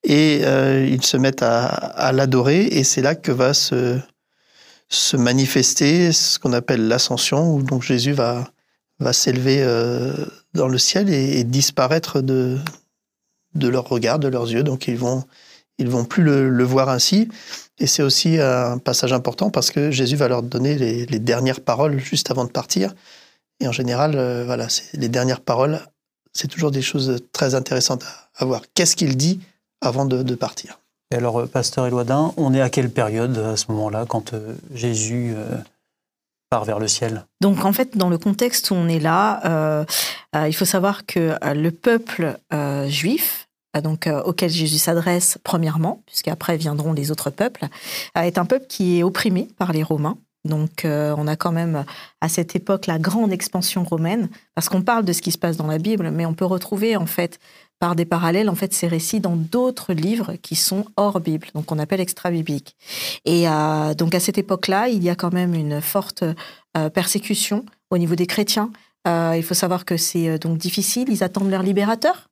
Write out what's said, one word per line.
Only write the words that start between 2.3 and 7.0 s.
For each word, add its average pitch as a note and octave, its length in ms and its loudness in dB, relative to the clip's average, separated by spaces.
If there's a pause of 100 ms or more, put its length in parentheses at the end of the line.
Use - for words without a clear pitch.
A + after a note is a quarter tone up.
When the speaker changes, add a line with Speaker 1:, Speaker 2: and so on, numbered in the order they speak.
Speaker 1:
et C#3 180 0
c'est - 180 2
là D3 120 2
que D3+ 180 -4
va B2+ 200 4
se, B2 460 0 (880)
se - 280 0
manifester C3+ 960 4
ce - 260 0
qu'on C3 140 0
appelle A#2+ 340 0
l'ascension, C#3+ 680 2